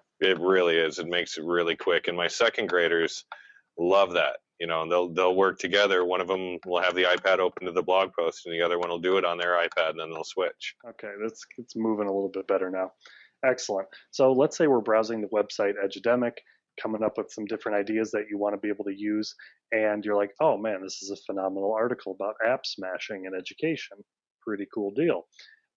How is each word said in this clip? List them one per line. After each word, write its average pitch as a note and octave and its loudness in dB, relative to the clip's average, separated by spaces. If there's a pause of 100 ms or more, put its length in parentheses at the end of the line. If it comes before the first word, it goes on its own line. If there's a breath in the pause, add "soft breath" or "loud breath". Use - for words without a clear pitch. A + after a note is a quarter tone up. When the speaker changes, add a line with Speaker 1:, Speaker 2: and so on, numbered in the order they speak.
(200)
Speaker 1:
It F#2+ 4
really F#2 4
is. D#2+ 0
It E2 -4
makes F2 -4
it D#2+ -8
really E2+ 0
quick. E2+ 0
And F2 -4
my F2 0
second A2+ 0
graders E2+ 2 (520 loud breath)
love F#2 4
that. D#2 0 (220)
You E2+ -6
know, D#2+ -2
they'll, F2+ 2
they'll F#2 2
work F#2+ 2
together. F#2+ 2
One F2+ 0
of F2+ -4
'em F#2 -4
will F2+ 2
have F2+ 2
the F2+ 2
iPad F2+ 4
open F#2 0
to F2+ -4
the F2+ 0
blog F#2 2
post, E2 -4
and E2+ -8
the E2+ -2
other F2 2
one F2 -2
will F2 -4
do F2+ 2
it F2+ 2
on F2 -2
their F2 0
iPad, E2+ 0
and D#2 -8
then D#2+ -8
they'll D#2+ -8
switch. - -6 (120)
Speaker 2:
Okay, A2 -14
that's, A2 -8 (140)
it's - -14
moving A2 0
a F#2+ -2
little G2 0
bit F#2+ -6
better F#2+ 0
now. F#2 -4 (520 loud breath)
Excellent. A#2 0 (240 loud breath)
So C3 6
let's C3+ 4
say E3 4
we're B2+ 6
browsing A2 2
the G#2 -4
website G#2 0 (100)
Edudemic, A#2+ 0 (460 soft breath)
coming A2 -4
up G#2+ 0
with G#2 -6
some A2 -10
different G#2 -2
ideas A2 0
that G#2+ -2
you G#2 -6
wanna G2+ 0
be G#2 -4
able G2+ -4
to G2+ -4
use, G#2+ -4 (380 loud breath)
and G#2+ 2
you're G#2 0
like, G2+ 2
"Oh D3 4
man, G2+ -4
this F#2+ -12
is G2 -12
a G2 -6
phenomenal G2 -2
article A#2 -2
about G2 -6 (100)
app B2+ 0
smashing F#2 -8
in F#2 -8
education. G2+ -6 (480)
Pretty G2+ -6
cool G2+ -4
deal." A#2 0 (520 loud breath)